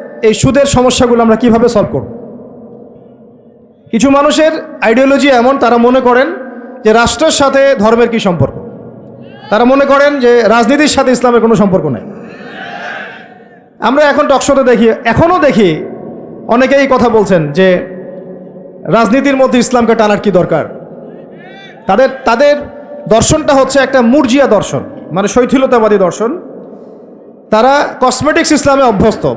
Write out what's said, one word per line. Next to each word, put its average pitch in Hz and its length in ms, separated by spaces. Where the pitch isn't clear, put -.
এই 220 120
সুদের 269 320
সমস্যাগুলো 247 580
আমরা 226 120
কিভাবে 233 340
সলভ 208 220
করব? - 300
কিছু 233 180
মানুষের 294 420
আইডিওলজি 262 480
এমন, 254 280
তারা 233 200
মনে 247 220
করেন 247 280
যে 220 100
রাষ্ট্রের 233 380
সাথে 277 480
ধর্মের 226 300
কি 233 100
সম্পর্ক, 160 340
তারা 226 160
মনে 277 200
করেন 285 340
যে 240 220
রাজনীতির 240 460
সাথে 262 240
ইসলামের 240 300
কোনো 226 140
সম্পর্ক 185 300
নেই। 127 160
আমরা 269 240
এখন 285 240
টকশোতে 269 360
দেখি, 233 260
এখনও 302 500
দেখি 196 460
অনেকেই 262 400
কথা 247 220
বলছেন 185 420
যে 180 360
রাজনীতির 240 540
মধ্যে 254 220
ইসলামকে 233 360
টানার 208 220
কি 208 140
দরকার। 165 340
তাদের, 233 220
তাদের 285 300
দর্শনটা 285 440
হচ্ছে 269 260
একটা 262 220
মুরজিয়া 262 460
দর্শন, 185 320
মানে 196 160
শৈথিলতাবাদী 247 680
দর্শন। 202 420
তারা 262 380
কসমেটিক্স 302 500
ইসলামে 277 320
অভ্যস্ত, 208 420